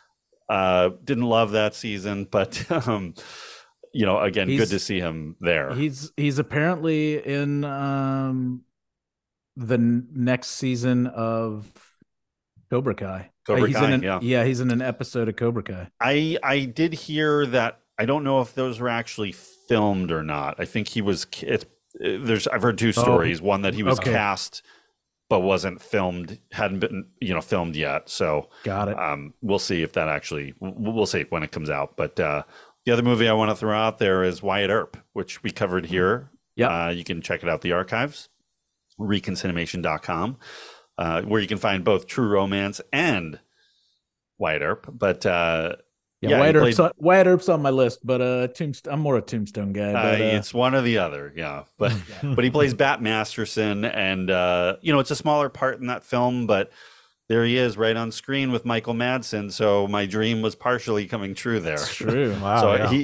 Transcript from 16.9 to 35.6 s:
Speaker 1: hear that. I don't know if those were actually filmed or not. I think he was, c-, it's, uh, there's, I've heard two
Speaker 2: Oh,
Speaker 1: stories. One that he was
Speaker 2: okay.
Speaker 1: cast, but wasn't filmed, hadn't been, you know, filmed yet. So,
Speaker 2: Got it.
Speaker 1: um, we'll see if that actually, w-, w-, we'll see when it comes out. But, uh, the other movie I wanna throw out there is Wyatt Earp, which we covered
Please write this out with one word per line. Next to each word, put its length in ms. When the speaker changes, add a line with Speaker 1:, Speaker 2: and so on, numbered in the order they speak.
Speaker 1:
hear 520
that. 340
I 80
don't 180
know 160
if 140
those 240
were 100
actually 440
filmed 800
or 100
not. 360
I 60
think 240
he 140
was, 320
c-, 120
it's, 180
uh, 560
there's, 260
I've 160
heard 160
two 180
Speaker 2:
Oh, 60
Speaker 1:
stories. 400
One 200
that 120
he 80
was 160
Speaker 2:
okay. 140
Speaker 1:
cast, 500
but 100
wasn't 400
filmed, 580
hadn't 280
been, 260
you 140
know, 60
filmed 340
yet. 360
So, 400
Speaker 2:
Got 260
it. 80
Speaker 1:
um, 420
we'll 180
see 240
if 120
that 140
actually, 520
w-, 140
w-, 200
we'll 120
see 240
when 120
it 80
comes 200
out. 260
But, 240
uh, 240
the 80
other 100
movie 260
I 40
wanna 240
throw 200
out 220
there 240
is 200
Wyatt 280
Earp, 260
which 280
we 80
covered 360